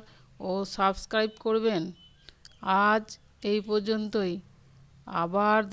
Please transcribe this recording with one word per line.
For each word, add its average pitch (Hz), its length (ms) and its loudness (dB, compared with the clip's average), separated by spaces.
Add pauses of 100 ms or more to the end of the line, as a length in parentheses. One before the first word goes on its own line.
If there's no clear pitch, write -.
(480)
ও - 20 -2 (260)
সাবস্ক্রাইব 214 560 0 (120)
করবেন। 220 380 2 (1080)
আজ 214 140 2 (460)
এই 214 80 2 (100)
পর্যন্তই, 214 640 0 (920)
আবার 208 360 2 (140)